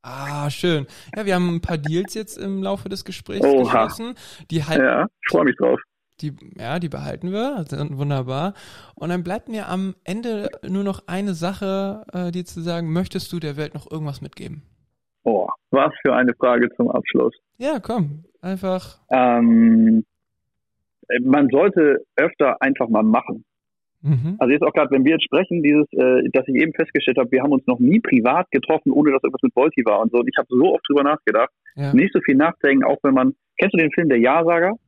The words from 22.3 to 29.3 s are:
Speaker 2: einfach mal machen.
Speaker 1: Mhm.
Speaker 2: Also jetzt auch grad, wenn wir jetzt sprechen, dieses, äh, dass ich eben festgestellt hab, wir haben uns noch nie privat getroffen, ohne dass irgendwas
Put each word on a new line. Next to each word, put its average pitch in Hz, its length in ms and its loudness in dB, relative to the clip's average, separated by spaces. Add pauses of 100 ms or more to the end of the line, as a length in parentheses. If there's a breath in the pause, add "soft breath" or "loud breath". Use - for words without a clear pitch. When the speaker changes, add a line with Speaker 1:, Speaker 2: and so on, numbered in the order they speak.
Speaker 2:
einfach 131 300 -2
mal 110 140 2
machen. 110 420 0 (560)
Speaker 1:
Mhm. 151 380 0
Speaker 2:
Also 127 120 4
jetzt 147 120 2
auch 147 100 0
grad, 147 160 2
wenn 135 160 2
wir 151 60 4
jetzt 165 140 0
sprechen, 175 360 0
dieses, 147 320 4
äh, 127 400 2
dass 131 140 2
ich 135 80 -2
eben 151 180 2
festgestellt - 460 -2
hab, 120 120 0
wir 127 120 2
haben 147 80 2
uns 135 160 0
noch 123 100 0
nie 139 220 4
privat 135 500 2
getroffen, 147 420 0
ohne 147 200 4
dass 135 100 2
irgendwas 135 220 -2